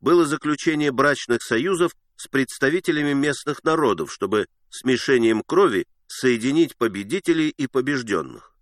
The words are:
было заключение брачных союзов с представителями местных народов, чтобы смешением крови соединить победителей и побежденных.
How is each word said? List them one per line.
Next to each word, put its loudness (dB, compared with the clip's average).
было 4
заключение -2
брачных 0
союзов -2
с -18
представителями -2
местных -4
народов, 0
чтобы -2
смешением 2
крови 2
соединить 0
победителей -2
и -6
побежденных. -4